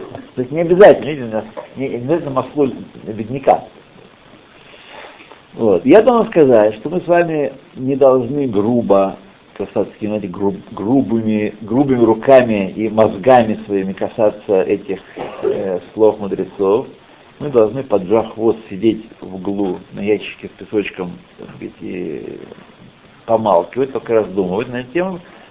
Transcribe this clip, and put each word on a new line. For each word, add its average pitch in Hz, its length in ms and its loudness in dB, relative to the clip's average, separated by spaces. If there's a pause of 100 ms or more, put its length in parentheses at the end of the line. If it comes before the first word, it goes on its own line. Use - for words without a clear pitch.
(340)
То 127 80 -6
есть 127 100 -6
не 160 80 -4
обязательно, 170 460 6
видите, 139 200 -8
у 110 60 -8
нас 107 120 -4 (320)
не, 131 120 -6
не 113 80 -6
обязательно 143 340 -4
масло 131 400 -2 (340)
бедняка. 110 600 -2 (1900)
Вот. 98 300 2
Я 185 180 8
должен 233 280 2
сказать, 113 440 6
что 127 140 -10
мы 143 120 -2
с 139 60 -12
вами 160 460 0 (220)
не 131 220 -2
должны 131 500 2
грубо 98 680 2 (500)
касаться, - 340 -4
знаете, 104 280 -6
груб-, 98 440 -6
грубыми, 110 880 -2
грубыми 120 440 2
руками 110 640 4
и 110 180 -4
мозгами 107 760 2
своими 98 260 -2
касаться 101 680 -2
этих, 95 380 -4 (420)
э, 95 380 -4 (120)
слов 107 260 2
мудрецов. 98 680 -2 (520)
Мы 143 100 -10
должны, 120 340 0
поджав 104 520 -2
хвост, 110 240 0 (100)
сидеть 107 380 -2 (140)
в 92 140 -14
углу 95 440 -4 (140)
на 101 80 -14
ящике 101 480 -6
с - 100 -20
песочком, 92 600 -6 (200)
так - 180 -18
сказать, - 240 -14
и 90 580 -10 (880)
помалкивать, 113 680 0
только 117 220 -4
раздумывать 98 540 -2
над 123 240 -10
тем, 180 280 -4 (300)